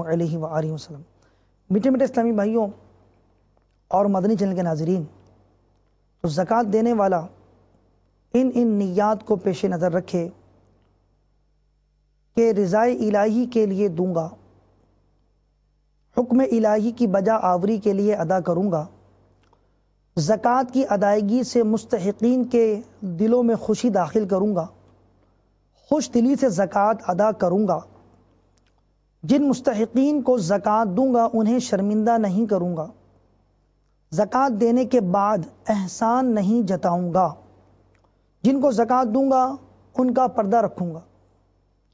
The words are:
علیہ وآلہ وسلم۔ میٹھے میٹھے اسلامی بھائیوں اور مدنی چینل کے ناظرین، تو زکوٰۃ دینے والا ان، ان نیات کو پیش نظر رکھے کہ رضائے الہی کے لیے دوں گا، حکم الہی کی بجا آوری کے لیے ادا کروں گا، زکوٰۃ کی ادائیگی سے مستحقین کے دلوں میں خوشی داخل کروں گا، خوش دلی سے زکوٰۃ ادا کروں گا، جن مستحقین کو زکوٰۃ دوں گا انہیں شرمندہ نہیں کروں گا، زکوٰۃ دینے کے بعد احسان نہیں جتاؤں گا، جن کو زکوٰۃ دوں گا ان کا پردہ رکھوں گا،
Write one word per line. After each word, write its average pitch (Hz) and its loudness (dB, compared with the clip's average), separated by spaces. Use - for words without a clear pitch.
علیہ 165 -2
وآلہ 156 -4
وسلم۔ 151 -14
میٹھے 214 2
میٹھے 262 2
اسلامی 233 0
بھائیوں 214 0
اور 190 2
مدنی 202 0
چینل 190 -2
کے 180 -2
ناظرین، 160 -2
تو 175 -2
زکوٰۃ 190 0
دینے 220 2
والا 196 2
ان، 254 2
ان 240 2
نیات 202 0
کو 208 0
پیش 185 -2
نظر 180 -2
رکھے 175 -4
کہ 233 4
رضائے 208 2
الہی 214 2
کے 233 0
لیے 196 0
دوں 175 -2
گا، 160 -4
حکم 240 2
الہی 220 2
کی 233 0
بجا 196 2
آوری 180 2
کے 202 0
لیے 202 2
ادا 170 0
کروں 185 0
گا، 156 -2
زکوٰۃ 240 0
کی 262 0
ادائیگی 208 0
سے 233 0
مستحقین 220 -2
کے 240 2
دلوں 233 2
میں 233 2
خوشی 220 -2
داخل 190 0
کروں 202 0
گا، 170 -4
خوش 294 0
دلی 240 2
سے 269 0
زکوٰۃ 202 0
ادا 190 0
کروں 190 0
گا، 170 -2
جن 277 2
مستحقین 254 0
کو 254 2
زکوٰۃ 202 0
دوں 262 2
گا 233 2
انہیں 226 0
شرمندہ 214 0
نہیں 208 0
کروں 180 -2
گا، 156 -8
زکوٰۃ 208 0
دینے 240 2
کے 254 0
بعد 202 2
احسان 226 -2
نہیں 214 0
جتاؤں 175 -2
گا، 175 2
جن 269 2
کو 277 2
زکوٰۃ 233 0
دوں 269 2
گا 254 2
ان 254 0
کا 254 4
پردہ 226 0
رکھوں 180 -2
گا، 165 -16